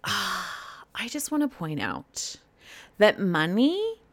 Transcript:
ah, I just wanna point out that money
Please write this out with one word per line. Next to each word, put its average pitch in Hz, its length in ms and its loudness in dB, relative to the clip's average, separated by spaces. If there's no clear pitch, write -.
ah, - 880 -6
I 233 140 -6
just 294 240 -6
wanna 294 160 2
point 156 340 -6
out - 560 -8
that 208 220 6
money 226 800 2